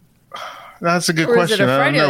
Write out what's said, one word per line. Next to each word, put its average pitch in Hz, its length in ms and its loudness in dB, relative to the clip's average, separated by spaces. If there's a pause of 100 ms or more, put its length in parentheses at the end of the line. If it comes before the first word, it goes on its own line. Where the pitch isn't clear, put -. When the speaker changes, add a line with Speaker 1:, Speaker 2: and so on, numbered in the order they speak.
(800)
Speaker 1:
that's 170 280 -2
a 175 60 -2
good 160 140 0
Speaker 2:
Or 233 100 4
is 175 120 0
it 220 60 0
Speaker 1:
question. 190 120 -2
Speaker 2:
a 127 40 2
Speaker 1:
I 135 40 2
don't - 20 2 (160)
Speaker 2:
Friday? 156 40 2
Speaker 1:
know, 151 120 2